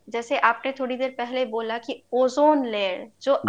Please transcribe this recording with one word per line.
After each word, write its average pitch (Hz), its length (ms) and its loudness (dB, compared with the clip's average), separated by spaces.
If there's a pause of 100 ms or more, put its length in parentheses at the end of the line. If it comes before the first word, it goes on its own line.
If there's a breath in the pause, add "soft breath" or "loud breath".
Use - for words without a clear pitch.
जैसे 233 300 -4
आपने 233 340 2
थोड़ी 254 240 -6
देर 254 140 -4
पहले 254 340 -4
बोला 226 340 -4
कि - 240 -10 (100)
ओजोन 262 540 4
लेयर, 208 420 -4 (140)
जो 269 260 0